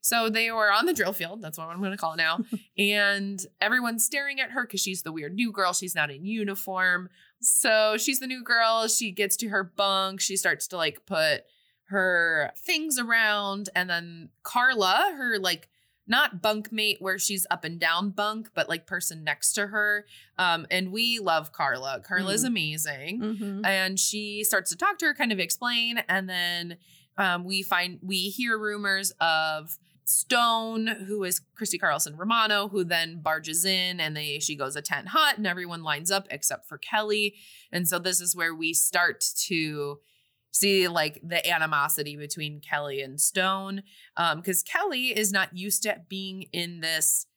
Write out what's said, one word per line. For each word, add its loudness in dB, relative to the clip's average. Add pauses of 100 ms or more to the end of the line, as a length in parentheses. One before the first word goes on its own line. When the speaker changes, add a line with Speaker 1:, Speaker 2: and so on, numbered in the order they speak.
Speaker 1:
So 2
they 0
were 4
on 6
the 4
drill 2
field. -6
That's -10
what -8
I'm -6
gonna -2
call -2
it -8
now. 2 (200)
Speaker 2:
<laughs> -16
Speaker 1:
And 2 (160)
everyone's 0
staring -4
at -2
her -2
'cause -6
she's -2
the -8
weird -6
new 0
girl. 2
She's -4
not 0
in -14
uniform. -2 (320)
So 4
she's 0
the -8
new -8
girl. 4
She 2
gets 2
to -4
her 0
bunk. 0
She 0
starts 0
to, -8
like, -2
put 2 (420)
her 2
things -2
around. 2
And 0
then -6 (140)
Carla, 4
her, 0
like, -2 (380)
not 2
bunkmate 0
where -2
she's -2
up -4
and -6
down 0
bunk, -4
but, 0
like, -4
person -6
next 0
to 0
her. 0 (320)
Um, 2
and 0
we 0
love 2
Carla. -2
Carla's 0
Speaker 2:
Mm. 0
Speaker 1:
amazing. -4
Speaker 2:
Mm-hmm. -4
Speaker 1:
And 2
she -2
starts 2
to -4
talk 0
to 0
her, 2
kind 0
of -2
explain. -2 (100)
And 0
then, -2 (400)
um, 2
we -2
find, 0
we -2
hear -2
rumors -2
of 0 (280)
Stone, 2
who -4
is -2 (140)
Christy -4
Carlson 0
Romano, 2
who 0
then -2
barges 0
in 0
and 0
they, -4
she -2
goes -4
a -6
tent -4
hut 4
and -4
everyone -4
lines 0
up 0
except -4
for -14
Kelly. 0 (380)
And 0
so 2
this 0
is -2
where -2
we -2
start 2 (220)
to -2 (520)
see, 4
like, 0
the -2
animosity 0
between -8
Kelly -4
and -10
Stone, 0 (320)
um, 0
'cause 0
Kelly 0
is 2
not 0
used 0
to -2
being -8 (100)
in -4
this 0